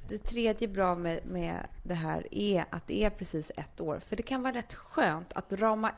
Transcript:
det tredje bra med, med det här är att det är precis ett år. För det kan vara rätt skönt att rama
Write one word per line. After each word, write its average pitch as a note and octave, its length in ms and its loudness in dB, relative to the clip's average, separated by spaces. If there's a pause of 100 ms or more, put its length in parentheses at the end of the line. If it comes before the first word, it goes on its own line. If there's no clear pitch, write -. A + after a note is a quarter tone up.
det G#3 80 -4
tredje A3 500 2
bra F#3+ 280 4
med, E3+ 300 -2
med E3+ 300 -2 (280)
det F3+ 100 -4
här D#3+ 380 -2
är G3+ 380 2
att - 180 -8
det G#3 160 2
är G#3 60 6
precis F3 480 -4
ett - 240 -10
år. D#3+ 240 -2
För - 100 -4
det A#3+ 80 -2
kan C4 180 -2
vara B3+ 120 0
rätt A#3+ 200 -6
skönt F3 600 0
att - 200 -4
rama A3 440 4